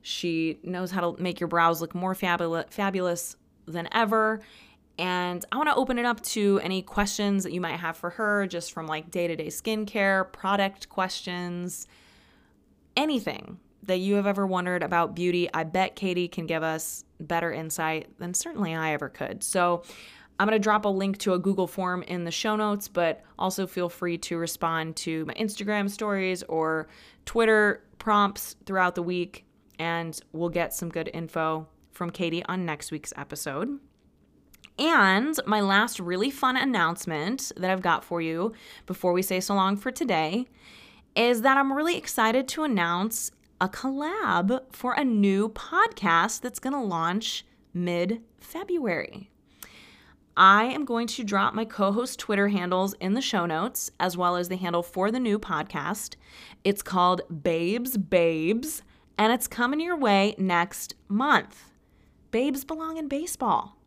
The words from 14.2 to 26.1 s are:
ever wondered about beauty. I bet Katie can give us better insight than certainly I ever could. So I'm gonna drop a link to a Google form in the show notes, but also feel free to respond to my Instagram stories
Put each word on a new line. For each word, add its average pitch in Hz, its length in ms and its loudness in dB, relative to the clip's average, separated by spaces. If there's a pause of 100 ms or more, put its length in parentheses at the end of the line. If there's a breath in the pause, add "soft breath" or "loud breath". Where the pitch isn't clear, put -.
ever 196 200 0
wondered 180 360 0
about 165 320 0
beauty. 175 380 2
I 165 100 0
bet 185 320 0
Katie 180 320 -2
can 170 180 -8
give 160 180 -2
us 160 400 -4 (160)
better 165 320 -2
insight 160 680 -4
than 175 140 -8
certainly 208 400 -2
I 160 200 -2
ever 143 160 -4
could. - 340 -8
So 175 400 2 (560 loud breath)
I'm 202 80 2
gonna 220 120 4
drop 208 260 2
a 208 40 4
link 196 300 0
to 190 140 2
a 180 60 2
Google 190 280 2
form 180 360 -4
in 180 200 -4
the 170 80 -4
show 214 240 0
notes, 208 320 0
but 170 360 0 (140 loud breath)
also 190 300 -2
feel 180 220 -4
free 175 300 -4
to 170 180 -6
respond 165 600 -4
to 160 280 -4
my 151 100 -8
Instagram 208 540 -2
stories 196 540 -2